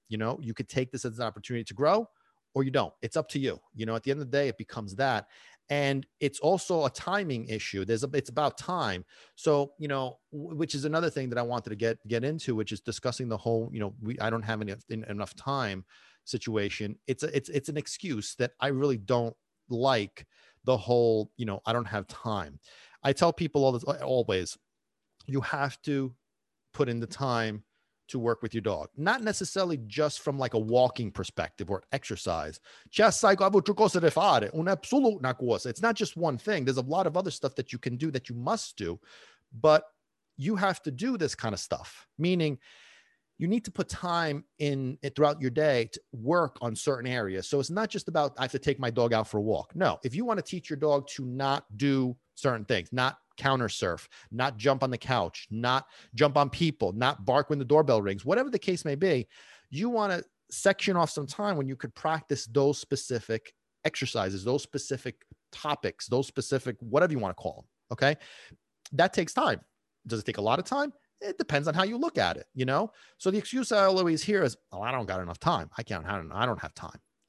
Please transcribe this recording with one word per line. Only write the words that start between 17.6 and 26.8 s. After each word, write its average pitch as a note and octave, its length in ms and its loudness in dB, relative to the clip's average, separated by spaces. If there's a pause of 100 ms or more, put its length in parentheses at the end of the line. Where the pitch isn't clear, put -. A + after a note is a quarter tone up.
an D3 80 -6
excuse C3+ 580 -6
that A#2+ 240 -2
I C3 80 0
really C3+ 300 0
don't A#2 380 -2 (340)
like, A#2+ 580 0 (380)
the B2+ 120 4
whole, A#2 600 2
you A#2+ 80 -6
know, G2+ 200 -6
"I A2+ 80 0
don't A#2+ 120 -2
have G2+ 220 -6
time." F2+ 520 -6 (420)
I C#3 120 2
tell E3+ 200 4
people D3 300 2
all C3 80 6
this, A#2+ 120 -4
always, B2+ 760 0 (680)
you C3+ 160 -2
have C#3 420 -4
to C3+ 300 -2 (600)
put B2 160 0